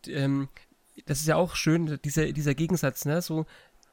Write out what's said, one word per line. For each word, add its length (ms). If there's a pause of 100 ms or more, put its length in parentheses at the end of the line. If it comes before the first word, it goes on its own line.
ähm, 400 (580)
das 140
ist 60
ja 100
auch 200
schön, 480
dieser, 280
dieser 220
Gegensatz, 500
ne, 180
so 240 (460)